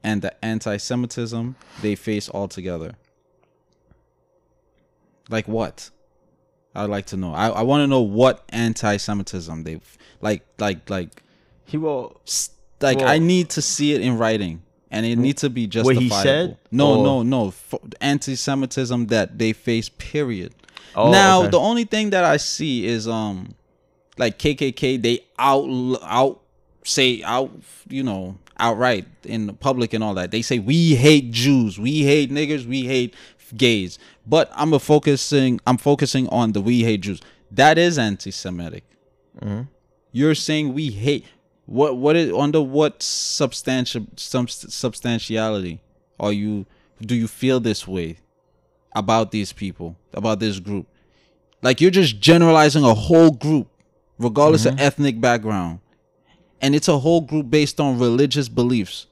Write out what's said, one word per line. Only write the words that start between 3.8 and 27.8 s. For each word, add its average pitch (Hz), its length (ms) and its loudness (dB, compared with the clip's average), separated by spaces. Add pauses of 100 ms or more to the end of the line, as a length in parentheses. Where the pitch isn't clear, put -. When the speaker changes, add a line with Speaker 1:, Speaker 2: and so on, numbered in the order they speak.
Speaker 1:
Like 113 180 -4
what? 113 420 -6 (840)
I'd 104 160 -6
like 101 160 -6
to 98 100 -10
know. 90 160 -6
I, 95 160 -2
I 107 140 -2
wanna 139 240 2
know 135 160 2
what 113 480 2
anti-Semitism 101 1120 -4
they, 80 160 -12 (400)
like, 104 220 -4 (160)
like, 104 320 -4
like, 92 320 -8 (420)
Speaker 2:
He 151 140 -8
will 147 480 -6
Speaker 1:
s-, - 240 -6 (300)
like, 135 180 2
Speaker 2:
well 131 100 2
Speaker 1:
I 151 100 4
need 175 320 2
to 151 120 -6
see 147 320 -2
it 120 80 0
in 120 160 0
writing, 104 440 -2 (280)
and 110 160 -4
it 117 100 0
Speaker 2:
Wh-, 120 60 2
Speaker 1:
needs 139 200 0
to 143 80 0
be 120 160 -6
Speaker 2:
what 113 300 2
he 120 120 0
Speaker 1:
justifiable. 101 140 -2
Speaker 2:
said? 151 360 0 (140)
Speaker 1:
No, 139 260 4
Speaker 2:
Or - 60 4
Speaker 1:
no, 131 180 2
no. 120 260 0
F-, - 260 -12 (260)
anti-Semitism 131 1080 -4
that 107 320 -2
they 110 140 0
face, 113 360 -4
period. 123 640 -8 (440)
Speaker 2:
Oh, 110 160 4
Speaker 1:
Now, 190 300 8
Speaker 2:
okay. 101 80 2
Speaker 1:
the 170 100 4
only 226 240 0
thing 214 260 -2
that 185 140 2
I 151 140 4
see 127 480 -4
is, 113 220 -4
um, 107 460 -6 (640)
like, 117 200 -4
K 147 160 0
K 135 180 -4
K, 135 240 -2
they 120 240 0 (180)
out, 139 280 2 (360)
out, 123 380 0 (420)
say, 123 400 0
out, 123 280 -4 (380)